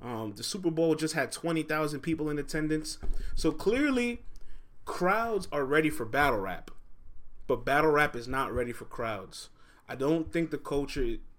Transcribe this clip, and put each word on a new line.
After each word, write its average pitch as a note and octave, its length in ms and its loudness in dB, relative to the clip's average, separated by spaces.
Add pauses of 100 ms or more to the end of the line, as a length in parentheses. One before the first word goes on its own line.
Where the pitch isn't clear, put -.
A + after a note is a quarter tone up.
Um, A2 320 -6
the G#2+ 80 -10
Super F#3 280 -2
Bowl D#3+ 240 4
just D#3 180 0
had C#3 180 0
twenty D#3+ 320 -2
thousand D3+ 380 -2
people D3+ 300 -2
in D3 80 -2
attendance. D#3 600 -2 (360)
So D#3+ 180 4
clearly, A#3+ 720 2 (640)
crowds G#3 640 0
are C#3+ 140 0
ready D3+ 240 4
for A#2 160 -2
battle C3 340 4
rap, F#2 300 -6 (760)
but A#2+ 160 2
battle D3 280 4
rap D3 260 4
is A#2+ 100 -8
not B2+ 280 -2
ready B2 180 -2
for - 140 -10
crowds. - 640 -6 (360)
I C3 100 -8
don't D#3 360 2
think E3 180 0
the D3 60 -2
culture C#3 600 -2 (220)